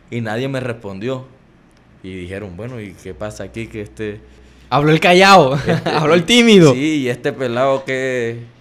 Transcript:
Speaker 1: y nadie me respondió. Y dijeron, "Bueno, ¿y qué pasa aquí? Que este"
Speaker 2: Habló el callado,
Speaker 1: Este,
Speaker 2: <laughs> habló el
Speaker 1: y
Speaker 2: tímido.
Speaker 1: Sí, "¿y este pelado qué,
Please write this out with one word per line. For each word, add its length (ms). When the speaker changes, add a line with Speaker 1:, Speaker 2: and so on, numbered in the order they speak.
Speaker 1:
y 100
nadie 260
me 120
respondió. 640
Y 100
dijeron, 420
"Bueno, 240
¿y 140
qué 220
pasa 300
aquí? 200
Que 160
este" 380
Speaker 2:
Habló 220
el 80
callado, 560
Speaker 1:
Este, 340
Speaker 2:
<laughs> 0
habló 240
el 80
Speaker 1:
y 40
Speaker 2:
tímido. 480
Speaker 1:
Sí, 280
"¿y 80
este 240
pelado 500
qué, 600